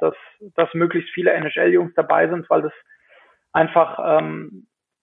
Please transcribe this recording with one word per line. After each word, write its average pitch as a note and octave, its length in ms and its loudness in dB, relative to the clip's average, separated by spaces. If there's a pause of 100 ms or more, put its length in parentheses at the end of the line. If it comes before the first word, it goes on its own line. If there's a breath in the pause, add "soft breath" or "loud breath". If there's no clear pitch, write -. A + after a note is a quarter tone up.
dass, D#3+ 140 -2 (400)
dass E3 180 0
möglichst E3+ 400 -2
viele F3+ 180 0
N-H-L-Jungs E3+ 640 0
dabei D#3+ 320 2
sind, E3+ 220 -6
weil E3 140 2
das D3+ 100 -8 (800 soft breath)
einfach, D#3+ 500 0
ähm, D#3 640 -2 (360)